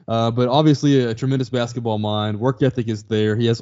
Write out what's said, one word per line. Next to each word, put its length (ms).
Uh, 240
but 160
obviously 560
a, 60
a 40
tremendous 360
basketball 500
mind. 400
Work 240
ethic 240
is 160
there. 320
He 100
has 160